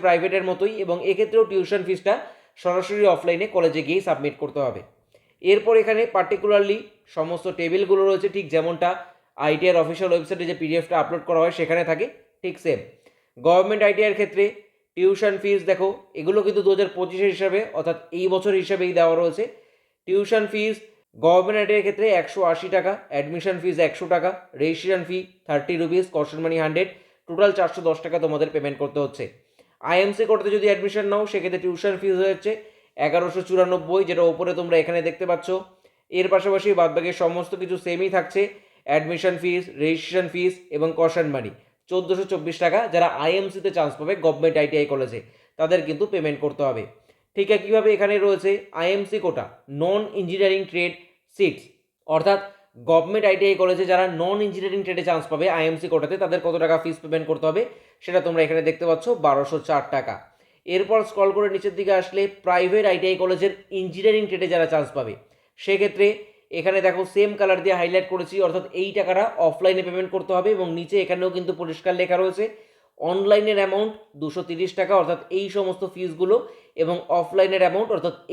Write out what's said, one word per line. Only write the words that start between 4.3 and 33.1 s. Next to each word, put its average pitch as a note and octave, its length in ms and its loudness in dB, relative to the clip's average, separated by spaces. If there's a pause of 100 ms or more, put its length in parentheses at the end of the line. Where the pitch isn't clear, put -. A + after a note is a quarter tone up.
করতে D3 240 -6
হবে। G2+ 140 -6 (640)
এরপর G#3+ 400 4
এখানে A3 200 0 (140)
particularly G3+ 640 2 (360)
সমস্ত E3 320 -4 (120)
টেবিলগুলো F#3 460 2
রয়েছে G3 240 2
ঠিক F#3+ 260 -4
যেমনটা E3 340 0 (480)
আইটিআর D#3 460 2
অফিসিয়াল E3+ 300 -2
ওয়েবসাইটে E3+ 380 -2
যে E3+ 100 -4
পিডিএফটা D#3+ 420 -2
আপলোড D#3+ 260 -4
করা E3 140 2
হয় E3+ 160 2
সেখানে E3 260 0
থাকে, D#3+ 220 -2 (360)
ঠিক F3+ 120 -6 (100)
সেম। C#3+ 140 2 (600)
গভর্নমেন্ট F#3 480 4
আইটিআইয়ের G#3 320 2
ক্ষেত্রে G3+ 260 0 (520)
টিউশন G3 460 2
ফিস G3+ 180 2 (100)
দেখো F#3+ 180 2 (320)
এগুলো F#3 260 0
কিন্তু G3+ 160 2
দু F#3+ 120 4
হাজার F#3+ 220 2
পঁচিশের F#3 380 -2
হিসাবে F#3+ 260 0 (180)
অর্থাৎ E3 180 -2 (220)
এই F#3 160 -2
বছর F#3+ 180 0 (100)
হিসাবেই F#3 360 -2
দেওয়া E3 180 6
রয়েছে। E3+ 280 0 (640)
টিউশন G3+ 440 2
ফিস G#3+ 240 -2 (420)
গভর্নমেন্ট F#3 420 4
আইটিআইয়ের G3+ 260 2
ক্ষেত্রে G3+ 200 0 (140)
একশো E3 200 -6 (120)
আশি E3+ 240 -4
টাকা, F3+ 160 2 (200)
অ্যাডমিশন E3 500 -4
ফিস E3+ 160 0
একশো E3 360 0
টাকা, F3 160 0 (300)
রেজিস্ট্রেশন E3 480 0
ফি F#3 100 -6 (280)
থার্টি D3 300 -2
রুপিস, E3+ 280 0 (120)
কশন D3+ 280 -2
মানি E3 200 0
হান্ড্রেড, E3+ 240 0 (400)
টোটাল F#3+ 300 4
চারশো E3+ 300 0
দশ D#3+ 160 0
টাকা E3+ 200 -4
তোমাদের D3+ 300 0
পেমেন্ট C#3 280 -4
করতে C#3+ 180 -4
হচ্ছে। C#3 240 -6 (560)
আইএমসি G3+ 460 0
কোটাতে G3+ 300 2
যদি G3+ 120 0
অ্যাডমিশন G3+ 440 0
নাও G#3 200 0
সেক্ষেত্রে F3+ 320 -4
টিউশন F#3 360 -2
ফিস G3 200 0
হয়ে F#3+ 120 2
যাচ্ছে G3 200 -4 (440)
এগারোশো E3+ 520 0